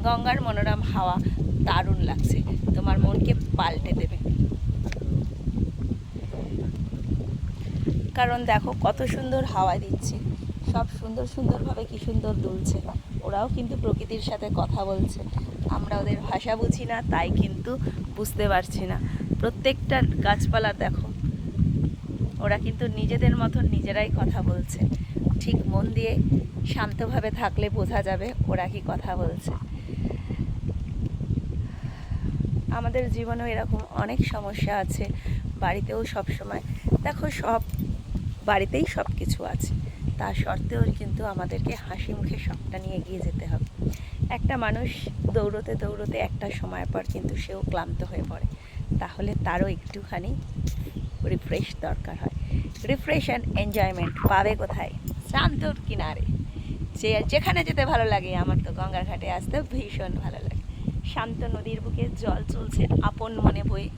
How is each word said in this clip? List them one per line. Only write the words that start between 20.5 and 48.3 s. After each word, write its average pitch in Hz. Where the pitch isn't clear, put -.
দেখো, -
ওরা 208
কিন্তু -
নিজেদের 226
মতন 226
নিজেরাই 208
কথা -
বলছে। -
ঠিক -
মন 196
দিয়ে 220
শান্তভাবে 214
থাকলে 208
বোঝা 202
যাবে 190
ওরা 185
কি 190
কথা 180
বলছে। 175
আমাদের 233
জীবনেও 233
এরকম 220
অনেক 226
সমস্যা 202
আছে, 190
বাড়িতেও 202
সব 202
সময় 202
দেখো, 294
সব 226
বাড়িতেই 208
সব -
কিছু -
আছে, -
তা -
সত্ত্বেও -
কিন্তু 214
আমাদেরকে 190
হাসি -
মুখে -
সবটা -
নিয়ে 190
এগিয়ে 180
যেতে -
হবে। -
একটা 240
মানুষ 233
দৌড়তে 208
দৌড়তে 208
একটা -
সময় 185
পর 190
কিন্তু -
সেও 190
ক্লান্ত 170
হয়ে 185
পড়ে, 165